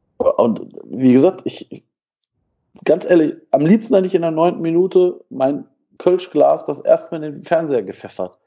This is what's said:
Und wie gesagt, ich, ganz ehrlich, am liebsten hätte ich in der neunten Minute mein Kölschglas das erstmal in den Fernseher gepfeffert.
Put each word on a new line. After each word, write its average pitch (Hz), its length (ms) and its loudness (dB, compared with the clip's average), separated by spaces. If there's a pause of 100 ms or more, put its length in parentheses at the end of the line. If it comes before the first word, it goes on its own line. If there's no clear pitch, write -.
(180)
Und - 420 0 (240)
wie 127 280 0
gesagt, 147 320 4
ich, - 400 -14 (1000)
ganz 147 240 0
ehrlich, 165 260 2 (160)
am 139 140 0
liebsten 220 300 2
hätte 190 140 2
ich 185 60 -6
in 170 80 0
der 165 80 -2
neunten 160 300 0
Minute 180 680 0
mein 135 340 -4 (340)
Kölschglas 160 640 0
das 139 160 -10
erstmal 160 420 0
in 151 100 -10
den 139 100 -16
Fernseher 156 400 -2
gepfeffert. 92 640 -12